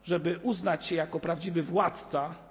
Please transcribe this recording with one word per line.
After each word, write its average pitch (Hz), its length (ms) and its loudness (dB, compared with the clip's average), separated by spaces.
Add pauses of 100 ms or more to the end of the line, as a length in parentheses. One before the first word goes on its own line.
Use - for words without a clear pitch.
żeby 170 400 0
uznać 175 420 0
się 175 100 0
jako 156 240 0
prawdziwy 165 440 0
władca 165 720 0 (160)